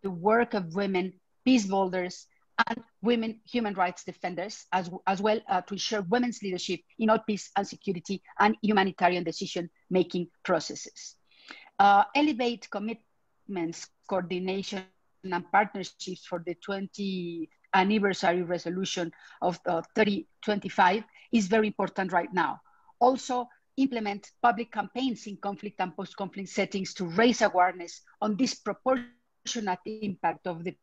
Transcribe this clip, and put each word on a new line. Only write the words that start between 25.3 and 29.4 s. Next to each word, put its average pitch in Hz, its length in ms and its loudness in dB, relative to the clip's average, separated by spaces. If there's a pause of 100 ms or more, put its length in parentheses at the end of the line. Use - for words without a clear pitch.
conflict 202 440 -8
and 180 160 -4
post-conflict 190 520 -8
settings 190 460 -2
to 190 120 -6
raise 214 360 4
awareness 180 600 0 (180)
on 214 160 -2
disproportionate 226 1500 -4